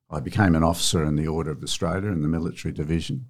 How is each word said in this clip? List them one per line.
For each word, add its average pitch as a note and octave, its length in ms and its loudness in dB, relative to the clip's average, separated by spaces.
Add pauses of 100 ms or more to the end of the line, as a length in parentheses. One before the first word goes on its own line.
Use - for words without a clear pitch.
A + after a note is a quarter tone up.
I D2+ 100 -6
became F2+ 340 4
an D#2+ 100 4
officer E2 400 2
in D2+ 120 0
the D#2 120 0
Order D#2 220 -2
of C#2+ 140 -8
Australia F#2 480 -2
in E2 100 -2
the D2+ 60 0
military E2 440 -2
division. D#2+ 580 -4